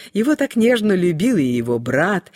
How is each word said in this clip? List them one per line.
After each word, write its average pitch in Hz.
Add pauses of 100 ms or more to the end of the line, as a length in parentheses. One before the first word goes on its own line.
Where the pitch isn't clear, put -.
(140)
его 247
так -
нежно 220
любил 180
и 147
его 120
брат, 147